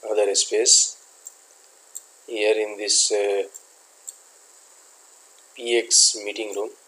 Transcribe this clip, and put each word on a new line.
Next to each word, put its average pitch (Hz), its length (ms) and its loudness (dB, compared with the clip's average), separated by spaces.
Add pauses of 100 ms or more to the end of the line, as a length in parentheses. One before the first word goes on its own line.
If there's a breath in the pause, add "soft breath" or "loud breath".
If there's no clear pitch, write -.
(100)
other 104 240 2
space - 600 2 (1300)
here 107 280 0
in 107 240 -4
this, 104 340 0
uh, 101 300 0 (2250)
P 120 220 0
X - 460 2
meeting 104 300 -8
room. 107 160 -6 (160)